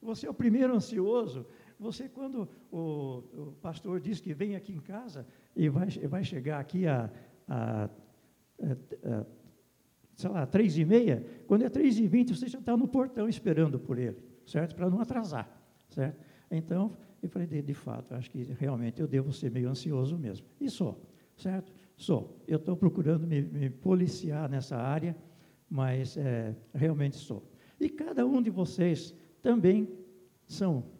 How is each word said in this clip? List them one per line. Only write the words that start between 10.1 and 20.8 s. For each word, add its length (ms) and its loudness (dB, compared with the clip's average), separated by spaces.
sei 140 -4
lá, 160 -2
três 320 4
e 80 4
meia, 400 6
quando 160 6
é 60 2
três 300 4
e 80 4
vinte, 280 4
você 120 -4
já 140 -8
tá 160 2
no 100 4
portão 400 0
esperando 520 2
por 180 -4
ele, 260 -4
certo? 300 -2
Pra 140 0
não 120 2
atrasar, 480 -4
certo?" 300 -4
Então, 440 -2
eu 60 -4
falei: 180 -4
"De, 140 -4
de 120 -4
fato, 400 -10
acho 160 -8
que 140 -8
realmente 420 -2
eu 60 -2
devo 260 0
ser 160 -4
meio 180 -2
ansioso 480 -2
mesmo." 300 -6
E 80 -2
sou, 320 -4